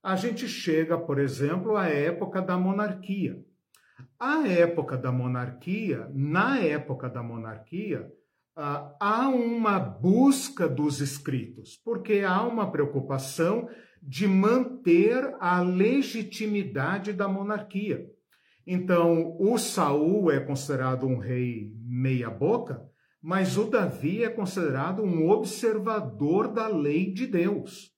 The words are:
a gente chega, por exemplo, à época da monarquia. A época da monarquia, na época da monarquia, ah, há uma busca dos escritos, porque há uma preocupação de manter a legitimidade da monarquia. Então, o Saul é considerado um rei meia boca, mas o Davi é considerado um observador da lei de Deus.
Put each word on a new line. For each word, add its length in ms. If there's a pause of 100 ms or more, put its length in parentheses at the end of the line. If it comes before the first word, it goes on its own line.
a 140
gente 320
chega, 500
por 220
exemplo, 560
à 120
época 540
da 160
monarquia. 880 (760)
A 300
época 500
da 140
monarquia, 1000
na 460
época 500
da 120
monarquia, 880 (460)
ah, 440
há 300
uma 500
busca 880
dos 340
escritos, 840
porque 440
há 140
uma 300
preocupação 1000 (320)
de 260
manter 1120
a 220
legitimidade 1500
da 140
monarquia. 840 (560)
Então, 720
o 180
Saul 720
é 80
considerado 680
um 120
rei 540 (140)
meia 440
boca, 540 (380)
mas 360
o 80
Davi 580
é 60
considerado 720
um 260
observador 1160
da 200
lei 460
de 140
Deus. 720